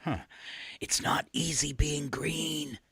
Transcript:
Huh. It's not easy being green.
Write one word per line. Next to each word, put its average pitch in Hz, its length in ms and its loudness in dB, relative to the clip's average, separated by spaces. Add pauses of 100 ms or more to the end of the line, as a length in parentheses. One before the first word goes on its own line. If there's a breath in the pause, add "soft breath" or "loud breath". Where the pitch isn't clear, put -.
Huh. 131 160 0 (640 loud breath)
It's - 220 0
not - 300 2
easy 156 400 2
being 147 360 2
green. 156 680 -2 (140)